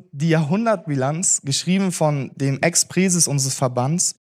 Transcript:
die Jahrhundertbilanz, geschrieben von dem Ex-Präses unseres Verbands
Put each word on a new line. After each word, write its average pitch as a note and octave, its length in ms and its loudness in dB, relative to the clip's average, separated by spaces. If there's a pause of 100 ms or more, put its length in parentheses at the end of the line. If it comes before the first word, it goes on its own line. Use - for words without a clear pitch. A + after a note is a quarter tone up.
(100)
die D3+ 200 -2
Jahrhundertbilanz, D#3+ 1120 0
geschrieben F3+ 500 0
von D3 420 0
dem C#3 260 -2
Ex-Präses F3 680 2
unseres C3+ 260 -2
Verbands C3 640 0 (120)